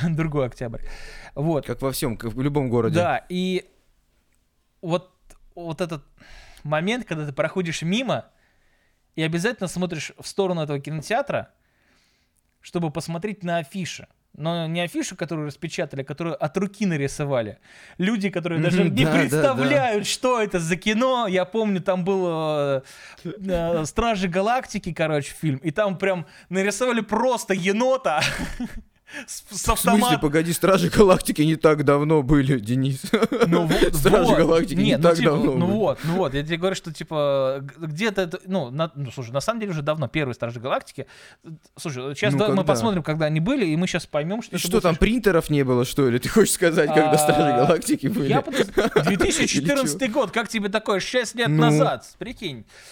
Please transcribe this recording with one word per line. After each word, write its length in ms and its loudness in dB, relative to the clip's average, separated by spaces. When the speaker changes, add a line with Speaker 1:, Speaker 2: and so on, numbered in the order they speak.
Speaker 1:
<laughs> 60 0
другой 380 0
«Октябрь», 360 -10
вот. 300 -2
Speaker 2:
Как 160 -8
во 100 -2
всем, 260 -4
как 160 -8
в 80 -6
любом 280 0
городе. 260 2
Speaker 1:
Да, 340 0
и 360 -4
вот, 300 -6
вот 260 -8
этот 220 -8
момент, 420 -2
когда 200 -6
ты 80 -10
проходишь 480 -4
мимо 440 -2
и 80 -2
обязательно 440 -2
смотришь 520 -6
в 80 -14
сторону 340 -2
этого 180 -4
кинотеатра, 720 -4
чтобы 300 -4
посмотреть 520 -8
на 160 -2
афиши. 480 -10
Но 300 -4
не 140 -2
афишу, 340 -6
которую 320 -6
распечатали, 540 -8
а 40 -6
которую 360 -6
от 160 -4
руки 280 -2
нарисовали. 720 -2
Люди, 320 0
которые 320 -2
даже 220 4
Speaker 2:
Мгм, 120 2
Speaker 1:
не 100 4
Speaker 2:
да, 60 2
да, 40 2
да. 40 4
Speaker 1:
представляют, 880 2
что 340 0
это 180 -2
за 160 -2
кино. 520 0
Я 180 0
помню, 360 -2
там 240 -2
был, 220 0
э, 540 -2
э, 600 -2
«Стражи 420 -2
Галактики», 680 -2
короче, 400 -2
фильм. 240 -2
И 140 -6
там 260 -2
прям 280 -2
нарисовали 520 0
просто 540 0
енота 640 0
<laughs> 540 -16
с, 140 -14
с 120 -20
Speaker 2:
В 140 -10
смысле, 80 2
Speaker 1:
автомат- 480 4
Speaker 2:
погоди, 320 2
«Стражи 360 4
Галактики» 520 6
не 140 4
так 280 4
давно 380 4
были, 380 4
Денис. 420 -2
<laughs> 360 2
Speaker 1:
Ну 180 4
вот, 300 2
Speaker 2:
«Стражи 340 4
Speaker 1:
вот. 80 6
Speaker 2:
Галактики» 400 4
не 140 4
Speaker 1:
Нет, 80 2
ну, 100 6
Speaker 2:
так 80 4
Speaker 1:
типа, 140 4
Speaker 2:
давно 240 2
Speaker 1:
ну 100 2
Speaker 2:
были. 120 2
Speaker 1:
вот, 260 0
ну 140 0
вот, 180 0
я 80 -2
тебе 140 -4
говорю, 180 -2
что, 180 -12
типа, 680 -2
г-, 260 -12
где-то 340 -2
это, 240 -4
ну, 240 -2
на-, 260 -4
ну, 160 -8
слушай, 200 -10
на 100 -2
самом 200 -2
деле 100 -4
уже 100 -4
давно, 260 -2
первые 280 -4
«Стражи 240 -8
Галактики». 480 -6
Слушай, 400 -8
сейчас 180 0
Speaker 2:
Ну, 60 2
Speaker 1:
да, 100 2
мы 80 4
Speaker 2:
когда? 80 2
Speaker 1:
посмотрим, 360 2
когда 240 -2
они 140 2
были, 260 0
и 120 0
мы 100 0
щас 180 -4
поймем, 380 -4
что 120 -10
Speaker 2:
И 40 -2
Speaker 1:
это 80 -4
Speaker 2:
что, 100 2
Speaker 1:
был 40 2
Speaker 2:
там 140 2
Speaker 1:
соверш- 40 -4
Speaker 2:
принтеров 500 2
не 140 4
было, 220 2
что 240 0
ли? 100 2
Ты 100 -4
хочешь 240 4
сказать, 360 2
когда 240 4
Speaker 1:
А, 40 6
Speaker 2:
«Стражи 400 4
Галактики» 500 2
были? 220 -2
Speaker 1:
я 120 2
подозр-, 320 -2
Speaker 2:
<laughs> 320 2
Speaker 1:
две 120 2
тысячи 300 0
четырнадцатый 600 0
Speaker 2:
Или 60 -4
че? 60 0
Speaker 1:
год, 120 0
как 180 -4
тебе 200 -4
такое, 300 0
шесть 340 -4
лет 140 -2
Speaker 2:
Ну. 160 4
Speaker 1:
назад, 420 4
прикинь. 460 -10